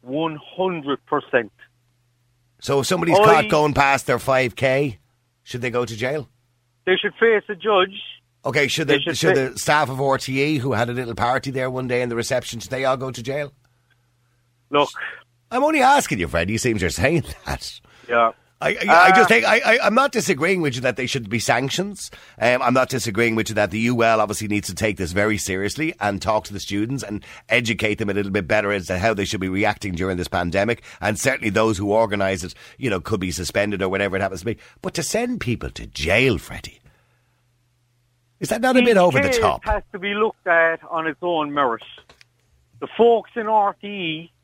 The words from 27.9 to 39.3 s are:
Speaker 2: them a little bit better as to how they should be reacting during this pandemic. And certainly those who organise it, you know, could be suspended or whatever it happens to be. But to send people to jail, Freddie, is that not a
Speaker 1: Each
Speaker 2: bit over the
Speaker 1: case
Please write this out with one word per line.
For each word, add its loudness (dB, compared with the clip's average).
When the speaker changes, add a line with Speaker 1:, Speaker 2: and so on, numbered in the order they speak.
Speaker 2:
them -4
a -2
little -2
bit -2
better 0
as -4
to -2
how 2
they -2
should -4
be -4
reacting -2
during -2
this -6
pandemic. -2
And -2
certainly -2
those 2
who -2
organise 0
it, -12
you -4
know, -2
could -4
be -4
suspended -2
or 0
whatever -2
it -2
happens -6
to -8
be. -4
But -8
to -4
send -4
people -4
to -14
jail, 0
Freddie, -16
is -6
that 0
not 4
a 8
Speaker 1:
Each 6
Speaker 2:
bit 6
over 6
the 0
Speaker 1:
case 2